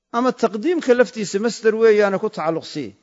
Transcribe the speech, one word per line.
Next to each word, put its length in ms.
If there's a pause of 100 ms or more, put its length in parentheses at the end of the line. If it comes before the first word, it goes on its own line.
(140)
Ama 180
taqdiimka 640
laftiisa 460
masdar 360
weeyaane 440
ku 100
tacalluqsiye. 640 (120)